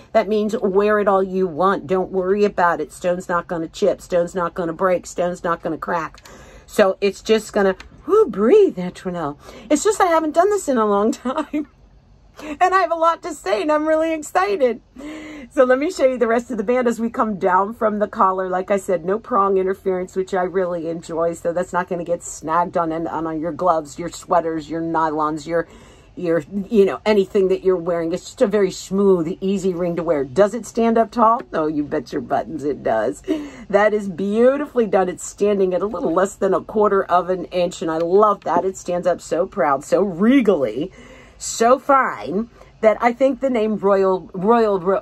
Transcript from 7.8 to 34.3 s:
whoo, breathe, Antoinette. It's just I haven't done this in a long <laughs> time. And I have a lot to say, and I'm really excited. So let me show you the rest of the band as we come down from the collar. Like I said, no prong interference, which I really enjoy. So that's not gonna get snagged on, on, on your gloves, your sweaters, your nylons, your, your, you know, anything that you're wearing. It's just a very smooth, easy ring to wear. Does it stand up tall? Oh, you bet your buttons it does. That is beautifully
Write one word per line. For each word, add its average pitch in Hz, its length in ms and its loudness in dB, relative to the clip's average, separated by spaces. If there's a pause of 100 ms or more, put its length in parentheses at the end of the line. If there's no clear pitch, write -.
whoo, 403 220 4
breathe, 240 540 4
Antoinette. 175 560 -8 (340)
It's 294 140 2
just 415 160 2
I 392 60 4
haven't 320 280 0
done 370 160 4
this 415 180 -2
in 262 80 0
a 220 100 2
long 208 260 2
<laughs> - 0 -
time. 294 560 -6 (760)
And 311 320 0
I 381 60 4
have 330 100 0
a 339 60 -2
lot 330 280 2
to 339 100 -8
say, 392 260 -4
and 311 100 0
I'm 302 160 0
really 320 280 0
excited. 311 640 -2 (720)
So - 140 4
let 254 140 4
me 302 120 -2
show 330 160 2
you 262 100 2
the 233 100 0
rest 240 240 0
of 247 60 -6
the 208 80 -4
band 247 240 0
as 233 100 -2
we 233 120 -4
come 220 280 -2
down 190 360 2
from 214 240 -2
the 208 100 0
collar. 190 400 0
Like 180 220 -2
I 202 80 2
said, 180 260 -2
no 190 140 0
prong 196 400 0
interference, 185 580 -4
which 190 160 -4
I 185 120 0
really 175 440 -4
enjoy. 170 460 -4
So 170 180 -6
that's 175 220 -4
not 175 120 -2
gonna 175 180 -6
get 170 180 -4
snagged 175 560 -2
on, 165 140 0
on, 165 140 -4
on 160 340 -6
your 170 120 -6
gloves, 160 460 0
your 170 100 -8
sweaters, 160 600 -2
your 165 100 -6
nylons, 156 640 -2
your, 165 220 -2 (480)
your, 165 260 -2 (280)
you 196 160 6
know, 135 180 -2
anything 202 440 2
that 185 140 -2
you're 185 140 2
wearing. 170 380 -2
It's 175 100 -6
just - 160 -8
a 254 60 4
very 196 240 2
smooth, 190 720 0
easy 190 320 -2
ring 170 220 -4
to 170 60 -4
wear. 151 220 0
Does 190 300 2
it 233 100 -8
stand 226 320 0
up 226 140 2
tall? 233 320 2 (100)
Oh, 156 140 -2
you 151 180 -2
bet 143 260 -6
your 131 120 -6
buttons 135 420 -4
it 135 180 -4
does. 113 400 0 (460)
That 202 240 4
is 208 160 -2
beautifully 233 800 2